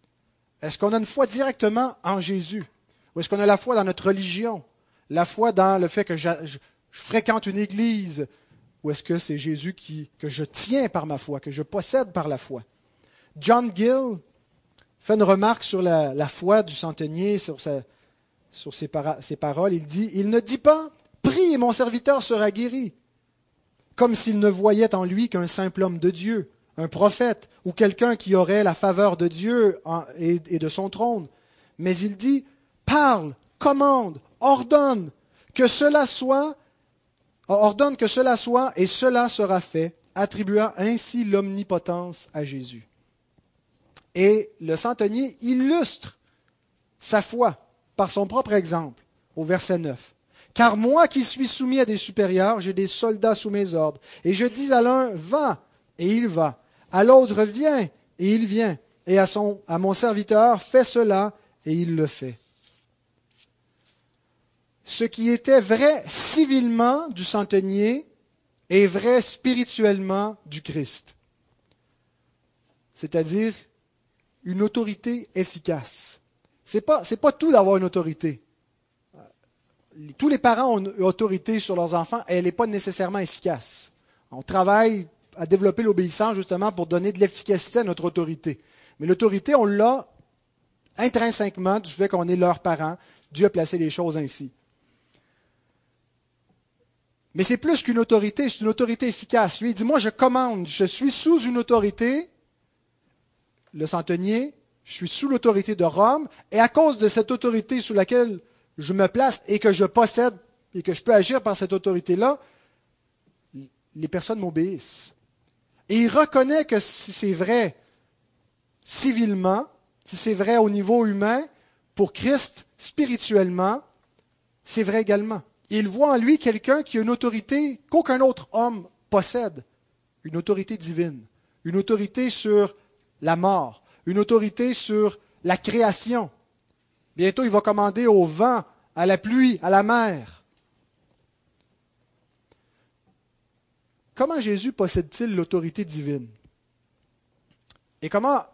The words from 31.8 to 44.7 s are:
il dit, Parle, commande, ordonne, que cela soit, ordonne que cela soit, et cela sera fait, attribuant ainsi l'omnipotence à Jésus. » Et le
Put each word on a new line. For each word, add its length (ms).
il 180
dit, 300
Parle, 500
commande, 640
ordonne, 720
que 140
cela 380
soit, 500
ordonne 480
que 100
cela 300
soit, 400
et 100
cela 400
sera 320
fait, 360
attribuant 600
ainsi 480
l'omnipotence 1080
à 120
Jésus. » 420
Et 360
le 140